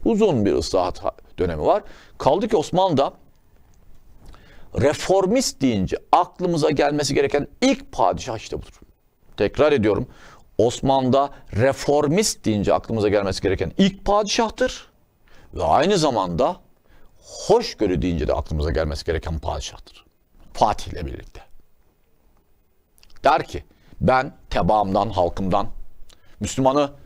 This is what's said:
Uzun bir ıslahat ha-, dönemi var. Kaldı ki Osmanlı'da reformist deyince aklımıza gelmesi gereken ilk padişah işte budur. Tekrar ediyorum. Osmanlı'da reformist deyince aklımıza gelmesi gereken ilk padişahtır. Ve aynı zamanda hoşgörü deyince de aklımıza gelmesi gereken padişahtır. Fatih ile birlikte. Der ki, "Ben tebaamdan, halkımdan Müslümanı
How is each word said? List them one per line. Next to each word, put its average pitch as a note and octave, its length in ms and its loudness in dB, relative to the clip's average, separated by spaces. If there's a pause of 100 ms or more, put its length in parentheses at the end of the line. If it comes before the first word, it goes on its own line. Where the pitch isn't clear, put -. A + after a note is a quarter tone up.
Uzun G3 400 2
bir F2+ 80 2
ıslahat F2+ 500 -2
ha-, - 120 -6 (240)
dönemi E2 260 -2
var. F#3 180 2 (340)
Kaldı E3+ 300 2
ki - 100 0
Osmanlı'da E3 560 0 (1600)
reformist F#3+ 880 2
deyince G#2+ 360 0 (140)
aklımıza E3 600 2
gelmesi D3 420 0
gereken C#3+ 340 0 (140)
ilk C4 300 0
padişah A2 460 0
işte - 200 -12
budur. - 220 -16 (580)
Tekrar B2+ 340 2
ediyorum. G#2+ 360 2 (500)
Osmanlı'da C3+ 720 2 (240)
reformist D3 920 0
deyince G2+ 280 2
aklımıza G#2+ 360 0
gelmesi G2 320 0
gereken F#2 360 -2
ilk G3 280 2
padişahtır. G#3+ 840 -2 (680)
Ve - 100 -6
aynı C3+ 340 4
zamanda B2+ 580 0 (640)
hoşgörü - 840 0
deyince F2 260 0
de - 60 2
aklımıza D#2 380 -2
gelmesi D2+ 340 -4
gereken D#2+ 340 -4
padişahtır. - 680 -12 (480)
Fatih G#2 400 -2
ile F2+ 120 -8
birlikte. - 360 -14 (1800)
Der D3+ 200 4
ki, - 200 -12 (380)
"Ben B2+ 320 2 (160)
tebaamdan, G#2 600 2
halkımdan F#2 580 0 (720)
Müslümanı C3+ 520 0 (140)